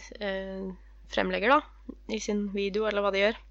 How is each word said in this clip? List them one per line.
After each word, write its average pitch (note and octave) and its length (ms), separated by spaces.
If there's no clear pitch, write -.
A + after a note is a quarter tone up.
eh, F#3+ 420
fremlegger F#3 400
da, D4 80
i G#3+ 100
sin G#3 340
video G3+ 340
eller G3+ 180
hva G3+ 80
de G3 140
gjør. A3+ 100